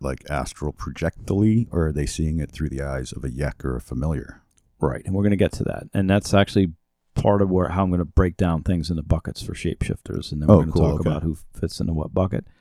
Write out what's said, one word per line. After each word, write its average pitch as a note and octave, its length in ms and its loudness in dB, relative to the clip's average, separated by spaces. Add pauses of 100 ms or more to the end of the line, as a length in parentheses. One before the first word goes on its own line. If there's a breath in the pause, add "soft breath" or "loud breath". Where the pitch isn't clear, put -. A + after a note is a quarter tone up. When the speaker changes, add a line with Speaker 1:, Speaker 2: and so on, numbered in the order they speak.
Speaker 1:
like, C2+ 280 -6
astral C#2+ 440 -6
projectily, G2+ 1000 0
or E2 160 2
are D2+ 60 -2
they C#2+ 120 -2
seeing D#2 340 -2
it C#2+ 120 -6
through D2+ 180 -4
the C2+ 120 -6
eyes C2+ 320 -6
of - 100 -12
a C2+ 80 -4
yek C2 320 -6
or C2 140 -2
a - 40 -8
familiar? C2+ 600 -6 (400)
Speaker 2:
Right, C2+ 240 -2
and F#2+ 100 -4
we're G2+ 80 0
gonna G#2 140 4
get F#2 160 2
to - 120 -4
that. - 280 -6
And G2 160 0
that's G2+ 240 2
actually G2 400 4 (400)
part G2+ 280 4
of G2 80 2
where, F#2 200 2
how F#2 140 0
I'm F#2 80 0
gonna F2 120 2
break F2 320 2
down E2+ 280 0
things E2+ 260 -2
into E2 140 -2
buckets - 380 -2
for - 120 -8
shapeshifters, - 800 -6
and D2 80 -4
then D2+ 80 2
we're G#2 60 12
Speaker 1:
Oh, E2+ 40 10
Speaker 2:
gonna D#2 140 2
Speaker 1:
cool, E2+ 80 4 (100)
Speaker 2:
talk D2 100 0
Speaker 1:
okay. D#2+ 80 0
Speaker 2:
about D2+ 140 -2
who D#2+ 140 -2 (160)
fits - 260 -6
into F2 140 -2
what D#2 200 -4
bucket. F#2+ 320 0 (160)